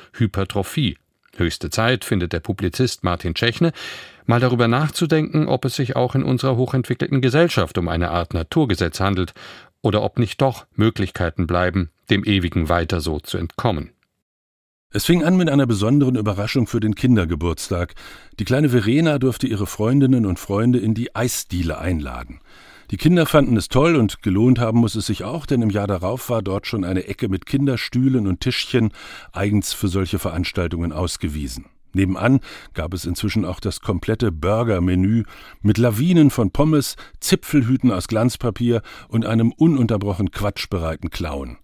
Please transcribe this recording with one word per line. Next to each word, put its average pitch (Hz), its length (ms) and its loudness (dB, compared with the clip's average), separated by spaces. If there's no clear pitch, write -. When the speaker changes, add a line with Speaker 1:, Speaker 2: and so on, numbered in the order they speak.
Speaker 1:
Hypertrophie. 101 840 -4
Höchste - 340 -4
Zeit, 117 340 0
findet 90 300 -2
der 82 60 -4
Publizist - 640 -4
Martin 87 300 -2
Tschechne, 120 400 0
mal 117 140 4
darüber 120 280 2
nachzudenken, 151 800 0
ob - 160 0
es 127 120 -4
sich 135 200 -2
auch 127 180 0
in 135 80 2
unserer 131 340 0
hochentwickelten 127 680 -2
Gesellschaft 127 560 2
um 85 100 0
eine 82 220 -2
Art 85 240 -2
Naturgesetz 92 680 0
handelt 95 320 0
oder 107 220 0
ob - 160 -4
nicht 120 240 -2
doch 131 320 0
Möglichkeiten 92 720 0
bleiben, 87 420 0
dem 101 140 2
Ewigen 87 440 0
weiter 85 320 0
so 78 200 -4
zu - 180 -8
entkommen. 85 520 -4
Speaker 2:
Es - 100 -4
fing 175 180 4
an 185 120 4
mit 170 140 2
einer 139 160 4
besonderen 123 480 2
Überraschung 107 540 -2
für 117 100 -2
den 107 160 0
Kindergeburtstag. 87 1000 0
Die 104 60 -4
kleine 143 240 2
Verena 131 500 2
durfte 127 300 0
ihre 104 180 -4
Freundinnen 127 580 2
und 90 140 -2
Freunde 120 400 0
in 110 160 0
die 117 220 -8
Eisdiele 90 640 -4
einladen. 67 600 -6
Die 98 40 -4
Kinder 165 300 4
fanden 135 300 4
es 98 100 0
toll 156 300 2
und 113 260 0
gelohnt 110 380 4
haben 117 180 2
muss 117 160 4
es 107 120 -4
sich - 180 -4
auch, 143 220 -8
denn 123 160 0
im 107 80 2
Jahr 101 180 -2
darauf 98 420 -4
war 113 120 -2
dort 98 260 -6
schon 101 160 -4
eine 92 240 -4
Ecke - 200 -4
mit 95 160 -4
Kinderstühlen 127 840 0
und 90 100 0
Tischchen 110 540 -2
eigens 104 400 0
für - 160 -2
solche 92 320 -2
Veranstaltungen 85 720 -4
ausgewiesen. 76 720 -6
Nebenan 95 460 2
gab 85 220 -6
es 90 100 -8
inzwischen 98 400 -2
auch 90 140 -6
das - 220 -6
komplette 107 500 -2
Burger-Menü 95 920 2
mit 104 180 2
Lawinen 135 520 6
von 110 220 0
Pommes, 151 420 2
Zipfelhüten 131 720 2
aus 92 160 -2
Glanzpapier 117 760 0
und 113 180 -2
einem 113 240 4
ununterbrochen 107 800 2
quatschbereiten 85 800 -6
Clown. 69 540 -8